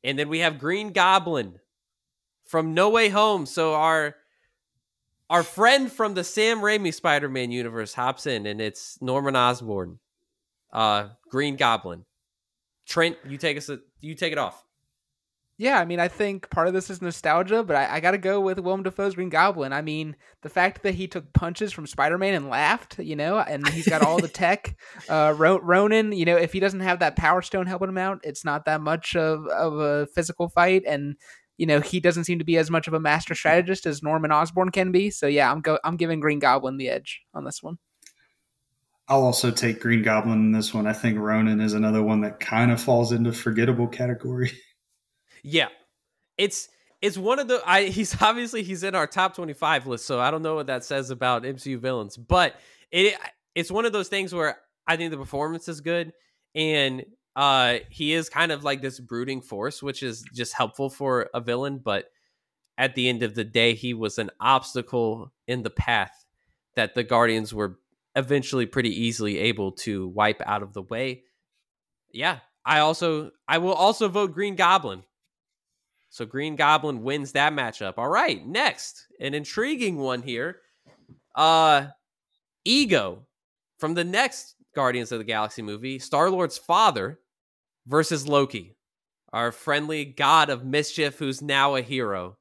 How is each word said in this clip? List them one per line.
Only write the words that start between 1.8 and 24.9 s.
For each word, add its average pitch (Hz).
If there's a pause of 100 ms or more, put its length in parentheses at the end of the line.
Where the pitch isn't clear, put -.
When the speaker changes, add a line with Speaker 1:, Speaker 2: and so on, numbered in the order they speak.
Speaker 1:
from 160
No 190
Way 226
Home. 202
So 160
our, 156 (1120)
our 170
friend 247
from 214
the 180
Sam 220
Raimi 208
Spider-Man 139
universe 117
hops 127
in, 113
and 104
it's -
Norman 135
Osborn, 117 (760)
uh, 104 (220)
Green 139
Goblin. 104 (840)
Trent, 165 (100)
you 139
take 147
us, 147 (300)
you 156
take 165
it 147
off. 110 (960)
Speaker 2:
Yeah, 247
I 170
mean, 170
I 175
think 196
part 175
of 185
this 185
is 185
nostalgia, 185
but 170
I, 139
I 156
gotta 180
go 196
with 190
Willem 185
Dafoe's 190
Green 180
Goblin. 160
I 147
mean, 156 (280)
the 151
fact 180
that 190
he 180
took 170
punches 175
from 160
Spider-Man 180
and 143
laughed, 151
you 156
know, 170
and 143
he's 165
got 160
all 160
the 170
Speaker 1:
<laughs> -
Speaker 2:
tech. 180 (300)